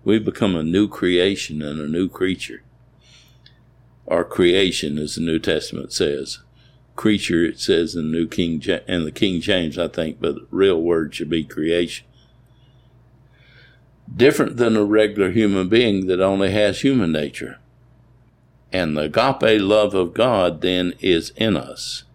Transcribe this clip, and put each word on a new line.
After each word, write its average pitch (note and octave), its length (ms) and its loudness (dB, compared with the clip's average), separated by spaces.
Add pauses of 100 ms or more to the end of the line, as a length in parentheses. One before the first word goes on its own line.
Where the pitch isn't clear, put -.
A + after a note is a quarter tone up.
We G#2 160 2
become G2+ 360 -2
a D#2 80 -4
new F#2 240 2
creation F2+ 720 -2
and D2 180 -8
a D2 80 -8
new F2 220 -2
creature. - 540 -6 (1400)
Or F2 160 0
creation, F2 760 0
as D2+ 180 -6
the D#2 60 -4
New E2 180 0
Testament - 540 -4
says. C#2+ 460 -4 (560)
Creature, F#2 480 2
it D#2+ 160 -2
says E2+ 360 0
in D#2 160 -4
New E2 160 0
King E2 360 -2
Ja-, F#2 240 -2
in F2 160 -2
the D#2 80 -6
King F#2 300 -2
James, F2 360 -2
I E2+ 120 -2
think, D#2+ 320 -6
but D2+ 140 -2
the - 140 -16
real F#2 320 2
word E2 320 0
should D2+ 160 -8
be E2 140 -2
creation. E2 600 -4 (2000)
Different C3+ 420 4
than A#2 200 2
a G#2 60 4
regular G#2 480 2
human G2 360 2
being G#2 400 2
that F#2 140 0
only G2 300 2
has G2+ 300 0
human B2+ 300 2
nature. D2+ 480 -6 (1120)
And E2 240 -2
the D2+ 80 -2
agape A2 580 2
love G2+ 320 2
of F2+ 200 0
God G2 480 2
then F2+ 380 0
is F2 360 0
in G#2 220 0
us. - 460 -10 (120)